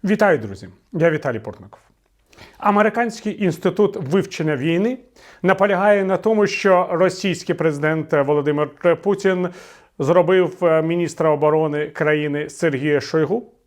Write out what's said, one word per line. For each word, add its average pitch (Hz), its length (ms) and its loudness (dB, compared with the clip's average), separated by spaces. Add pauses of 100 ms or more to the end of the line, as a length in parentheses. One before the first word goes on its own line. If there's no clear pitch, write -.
Вітаю, 202 340 2
друзі! 98 300 -10 (240)
Я 165 180 2
Віталій 147 280 -4
Портников. 110 420 -16 (800)
Американський 214 840 0
інститут 185 520 0
вивчення 156 600 -2
війни 175 420 -2 (440)
наполягає 196 640 2
на 190 120 0
тому, 208 300 2
що 185 440 2
російський 175 640 -2
президент 156 580 -2
Володимир 147 560 0 (340)
Путін 190 460 -2 (500)
зробив, 175 680 2
е, 160 180 2
міністра 165 480 -2
оборони 151 560 0
країни 151 640 -2
Сергія 147 500 -2
Шойгу 160 520 -2 (140)